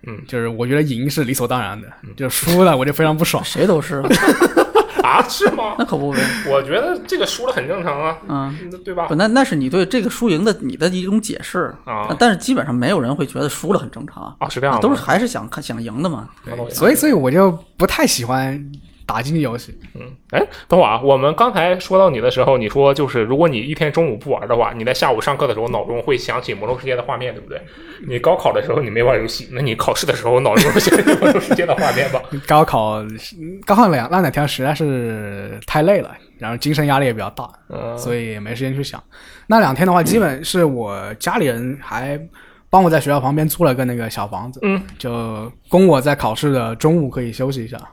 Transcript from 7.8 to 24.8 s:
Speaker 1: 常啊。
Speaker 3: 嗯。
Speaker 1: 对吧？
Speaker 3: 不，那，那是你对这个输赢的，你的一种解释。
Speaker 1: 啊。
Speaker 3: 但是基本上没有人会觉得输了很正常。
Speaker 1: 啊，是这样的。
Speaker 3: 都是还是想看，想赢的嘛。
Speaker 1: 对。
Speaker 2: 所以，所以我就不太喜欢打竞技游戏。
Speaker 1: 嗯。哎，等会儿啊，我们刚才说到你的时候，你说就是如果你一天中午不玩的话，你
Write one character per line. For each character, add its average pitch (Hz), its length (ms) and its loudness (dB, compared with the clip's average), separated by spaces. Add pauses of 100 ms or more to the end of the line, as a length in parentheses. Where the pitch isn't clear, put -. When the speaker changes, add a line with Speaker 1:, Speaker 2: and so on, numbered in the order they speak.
Speaker 1:
常 147 180 -4
啊。 160 180 -2 (100)
Speaker 3:
嗯。 139 280 -4 (300)
Speaker 1:
对 180 80 -8
吧？ 170 140 -4
Speaker 3:
不， 156 80 -2
那， 180 120 2
那 247 160 4
是 254 120 -2
你 135 120 -2
对 180 180 2
这 233 160 -2
个 202 80 -2
输 233 200 -2
赢 165 140 2
的， 214 180 2
你 - 160 -6
的 160 120 0
一 185 140 -4
种 196 160 0
解 - 220 -8
释。 160 320 -6 (120)
Speaker 1:
啊。 107 340 -6
Speaker 3:
但 240 100 6
是 190 80 0
基 254 160 -2
本 143 100 0
上 131 120 -4
没 123 140 0
有 196 120 0
人 127 140 -2
会 143 100 -4
觉 - 140 -10
得 143 100 -2
输 - 240 -4
了 175 60 2
很 113 100 -10
正 113 160 -14
常。 - 340 -16
Speaker 1:
啊， 143 100 -4
是 127 100 -6
这 135 80 0
样 135 80 2
的。 110 60 0
Speaker 3:
都 269 120 2
是 - 80 -2
还 156 160 2
是 240 100 0
想 110 220 -6
看， 151 140 -12
想 117 180 -8
赢 117 220 -6
的 185 60 0
嘛。 127 200 -8 (160)
Speaker 1:
对。 135 80 -10 (160)
Speaker 2:
所 185 220 4
以， 311 40 6
所 302 140 2
以 277 40 4
我 131 180 2
就 180 200 6 (240)
不 185 120 2
太 311 180 0
喜 135 180 0
欢 131 400 -4 (440)
打 110 120 -4
竞 135 140 -4
技 165 80 0
游 117 160 -2
戏。 - 180 -14 (200)
Speaker 1:
嗯。 117 60 -16 (280)
哎， - 180 0 (200)
等 180 120 6
会 160 60 8
儿 107 60 4
啊， 117 100 0
我 139 160 6
们 139 160 4
刚 240 180 4
才 180 280 2
说 190 180 0
到 190 120 8
你 127 120 -2
的 123 80 4
时 127 140 2
候， 135 120 6
你 110 140 0
说 139 240 6
就 143 140 0
是 120 160 0
如 117 120 0
果 165 120 4
你 139 100 0
一 131 160 -6
天 151 180 0
中 165 160 2
午 110 80 -4
不 120 140 -12
玩 110 180 -2
的 120 80 2
话， 113 180 2
你 113 120 -6